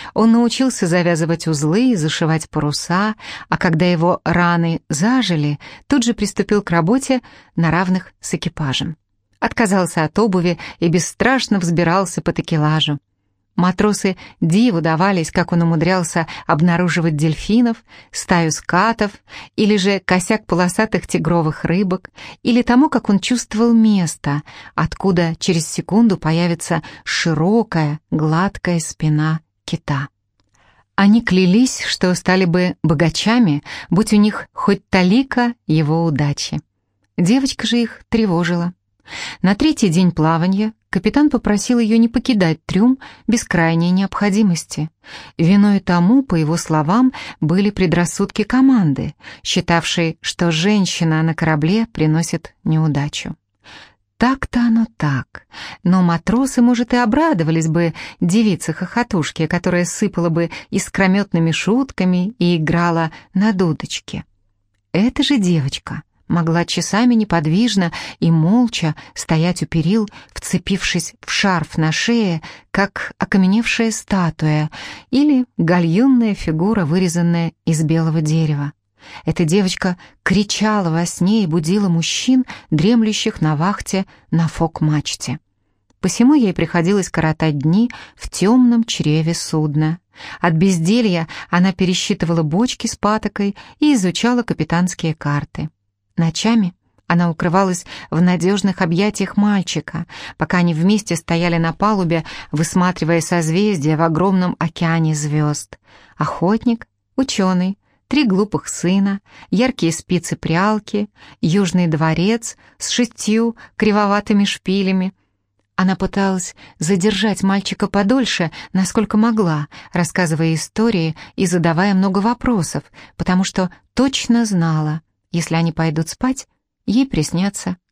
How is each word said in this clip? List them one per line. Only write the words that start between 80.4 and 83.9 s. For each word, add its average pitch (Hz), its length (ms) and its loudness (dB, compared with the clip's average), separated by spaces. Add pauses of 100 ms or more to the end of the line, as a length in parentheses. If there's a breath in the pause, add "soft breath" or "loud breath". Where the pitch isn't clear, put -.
во 165 140 0
сне 202 380 0
и 190 40 0
будила 170 420 0
мужчин, 180 560 0 (260 loud breath)
дремлющих 214 680 2
на 156 160 0
вахте 190 500 -4 (240 soft breath)